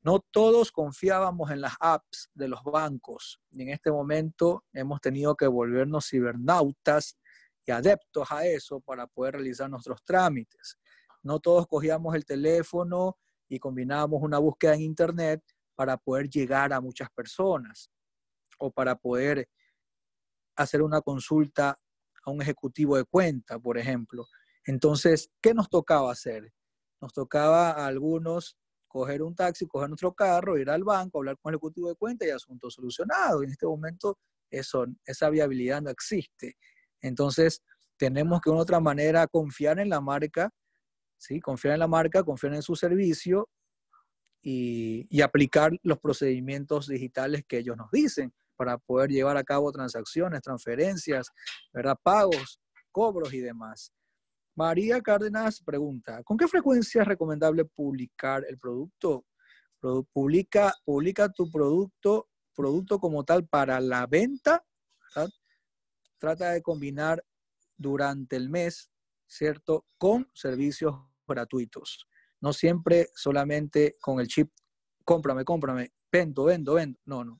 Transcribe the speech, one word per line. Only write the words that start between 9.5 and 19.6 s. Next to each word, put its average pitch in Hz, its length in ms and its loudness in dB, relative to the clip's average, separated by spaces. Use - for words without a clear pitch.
nuestros 127 360 -12
trámites. 170 760 0
No 147 160 -4
todos 175 260 4
cogíamos 160 480 -2
el 151 100 -2
teléfono 175 960 0
y 131 80 -8
combinábamos 139 640 -2
una 147 160 0
búsqueda 151 380 4
en 156 60 -4
internet 160 600 0
para 131 240 -2
poder 139 320 -4
llegar 139 420 0
a 131 80 -2
muchas 127 300 -10
personas 127 800 -4
o 135 120 -6
para 127 240 -2
poder 131 540 -2